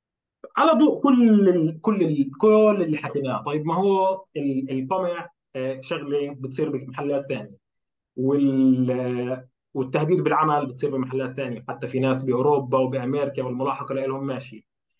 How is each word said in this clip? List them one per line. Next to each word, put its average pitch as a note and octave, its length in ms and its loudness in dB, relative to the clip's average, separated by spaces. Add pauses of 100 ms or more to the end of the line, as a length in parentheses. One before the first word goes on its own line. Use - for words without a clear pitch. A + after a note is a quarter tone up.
(560)
على D4+ 160 4
ضوء D4 300 4
كل A3 460 6
ال-، E3 320 2
كل G3+ 220 0
ال-، C#3+ 360 0
كل G#3+ 440 6
اللي D#3 140 0
حكيناه، C3+ 460 -4
طيب D3+ 240 -4
ما E3 80 0
هو F#3+ 500 0 (120)
ال-، C3+ 340 -4
القمع، E3+ 600 -4 (260)
آه، C3 240 -6
شغلة C#3+ 580 -4
بتصير C3+ 320 -4
بمحلات C#3 580 -6
ثانية، G#2+ 280 -8 (600)
وال-، C3 720 2
آه، B2 580 -4 (260)
والتهديد D#3 460 0
بالعمل D3 460 2
بتصير C3 240 -4
بمحلات C3 460 -4
ثانية، B2 320 -8
حتى B2 180 -10
في B2+ 120 -4
ناس C3 240 0
بأوروبا C3 560 2
وبأمريكا C3 640 -2
والملاحقة C3 520 -6
لهم C3+ 320 -4
ماشي. B2 400 -10 (340)